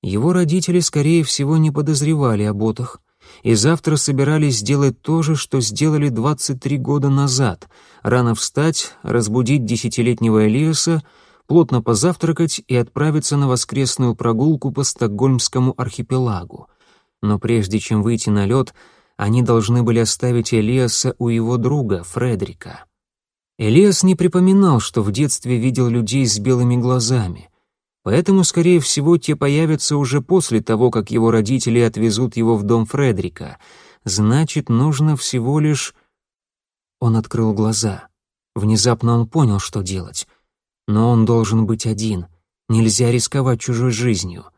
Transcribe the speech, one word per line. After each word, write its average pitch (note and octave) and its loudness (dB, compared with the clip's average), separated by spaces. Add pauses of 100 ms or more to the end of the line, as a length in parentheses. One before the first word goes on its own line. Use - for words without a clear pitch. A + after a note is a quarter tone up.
Его G#2+ -2
родители, F3 0
скорее D#3+ 0
всего, C#3+ 0
не D#3 4
подозревали C#3+ 0
о G#2 0
ботах, A2 -4 (420)
и A2+ 2
завтра D3+ 2
собирались C#3 0
сделать C#3 0
то E3 0
же, D#3 0
что C#3 -2
сделали D3 0
двадцать C3 -4
три C#3 -2
года C#3 -2
назад — C3+ 0 (340)
рано A#2+ 0
встать, - -4
разбудить A#2 0
десятилетнего A2+ 0
Элиаса, D#3 0 (440)
плотно C#3+ 2
позавтракать D#3 0
и C3 -2
отправиться D3 0
на C#3+ 2
воскресную B2+ -2
прогулку B2+ 0
по C#3 -4
Стокгольмскому B2+ 0
архипелагу. A#2 -6 (540)
Но G#2 0
прежде G#2+ 0
чем G#2+ -2
выйти A2+ -2
на G2+ 0
лёд, B2 0 (440)
они A2 0
должны A#2 2
были A#2 2
оставить A#2+ -2
Элиаса A#2 0
у A#2+ -2
его A#2 0
друга, A#2 -2
Фредрика. - -6 (720)
Элиас D#3 2
не F#3 4
припоминал, F#3 4
что G#2+ -4
в G2+ -2
детстве B2+ -2
видел B2+ 0
людей A#2+ -2
с G#2+ -2
белыми B2 2
глазами — A#2 -2 (540)
Поэтому, F3+ 2
скорее E3+ 2
всего, D#3 2
те D#3 -2
появятся D3+ 0
уже C#3 0
после C#3+ 0
того, A2+ 2
как A2 -2
его A2+ 2
родители A#2 0
отвезут A2+ 0
его A2+ 2
в G2+ -2
дом A2+ 2
Фредерика. G2 -4 (460)
Значит, A2 0
нужно C#3+ 2
всего B2+ -2
лишь D3+ -2 (1040)
Он A#2 2
открыл A2 -2
глаза. G#2+ -2 (460)
Внезапно A2+ 0
он A#2 0
понял, A#2 2
что - -8
делать. F#2 -10 (600)
Но A2 2
он A#2 4
должен A2+ 2
быть A2 -4
один. G#2+ -4 (420)
Нельзя A2+ 2
рисковать B2 0
чужой B2 -2
жизнью. G2 -4 (120)